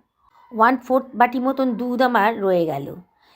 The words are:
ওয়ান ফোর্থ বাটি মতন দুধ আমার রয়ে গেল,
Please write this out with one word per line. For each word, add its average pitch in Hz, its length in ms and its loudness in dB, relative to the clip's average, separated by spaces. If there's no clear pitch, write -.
ওয়ান 233 200 4
ফোর্থ 262 280 -2
বাটি 240 240 2
মতন 262 340 -2
দুধ 240 280 -4
আমার 226 400 2
রয়ে 185 240 2
গেল, 139 300 -6